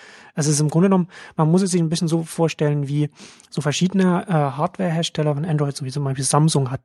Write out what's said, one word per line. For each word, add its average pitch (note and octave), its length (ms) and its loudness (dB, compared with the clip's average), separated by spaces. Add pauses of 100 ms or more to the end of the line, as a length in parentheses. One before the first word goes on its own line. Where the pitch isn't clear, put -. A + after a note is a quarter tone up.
(340)
Es D3 120 -2
ist D3 140 0
im D3+ 80 0
Grunde F3 200 4
genommen, F#3 200 2 (280)
man D#3+ 140 2
muss F#3 120 4
es F#3 80 0
sich F3+ 100 2
ein D#3+ 80 0
bisschen E3 200 -2
so E3 140 0
vorstellen, D3 640 -2
wie D3 220 -2 (400)
so - 140 -6
verschiedene, F#3 640 0
äh, F#3+ 40 -4
Hardware-Hersteller D#3 1000 -2
von D3 120 -4
Android, D3 280 -2
so C3+ 120 -10
wie C3 40 -8
zum C#3+ 140 -4
Beispiel C3+ 200 -4
Samsung D3 460 2
hat C3 140 -8